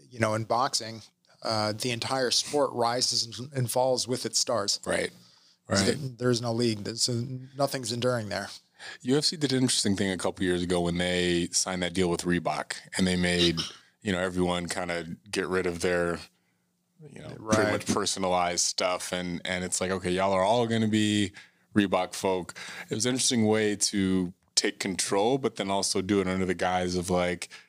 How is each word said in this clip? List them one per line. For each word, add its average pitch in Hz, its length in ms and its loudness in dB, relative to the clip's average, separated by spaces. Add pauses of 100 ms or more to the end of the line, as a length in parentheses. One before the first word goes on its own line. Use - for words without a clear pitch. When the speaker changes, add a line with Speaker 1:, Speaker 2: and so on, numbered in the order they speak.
(100)
Speaker 1:
you 123 100 -10
know, 110 140 2
in 110 100 -2
boxing, 113 580 -2 (400)
uh, 107 300 2
the 110 180 -4
entire 123 400 -2
sport 143 420 0
rises 120 680 0
and, 135 140 -12
and 127 180 -2
falls 127 360 2
with 123 180 -2
its 113 140 -2
stars. 104 480 0
Speaker 2:
Right. 90 240 -2 (580)
Speaker 1:
So 104 60 0
Speaker 2:
Right. 98 120 4
Speaker 1:
there, 120 100 2 (220)
there's 123 220 2
no 117 120 -2
league. 113 320 0
There's, 110 180 -4
so 120 220 0 (320)
nothing's 135 340 -2
enduring 120 380 -2
there. 98 220 -6 (520)
Speaker 2:
U 127 140 4
F 151 80 2
C - 120 0
did 143 160 0
an 131 100 4
interesting 107 340 2
thing 98 140 0
a 92 80 -2
couple 92 260 -2
years 90 180 2
ago 87 180 2
when 87 180 0
they 90 540 2
signed 92 300 -2
that 87 100 -2
deal 90 160 2
with 85 140 -2
Reebok, 82 520 -2 (220)
and 95 100 2
they 90 100 2
made, 87 440 2 (420)
you 104 100 -2
know, 90 80 0
everyone 90 480 0
kinda 85 380 -4 (240)
get 95 180 -2
rid 92 180 0
of 85 140 -4
their, 87 380 2 (960)
you - 80 -18
know, - 80 -16
pretty 110 340 0
Speaker 1:
Right. 107 100 4
Speaker 2:
much - 140 -2
personalized 90 760 0
stuff. 90 480 -2
And, 90 320 -4
and 92 180 -4
it's 90 180 -4
like, 92 100 -2
Okay, 92 200 -2
y'all 95 220 2
are 92 100 4
all 117 240 4
gonna 110 220 2
be 104 440 2 (420)
Reebok 95 400 2
folk. 92 400 -2 (360)
It - 40 -4
was 113 120 -2
an 123 40 2
interesting 123 360 2
way 107 300 2
to 95 560 0 (220)
take - 240 -2
control, 101 600 0
but 131 180 -2
then 98 140 -2
also 98 320 0
do 98 180 4
it 90 80 0
under 92 180 0
the 90 80 0
guise 90 400 0
of, 90 160 -2
like, 90 380 0 (200)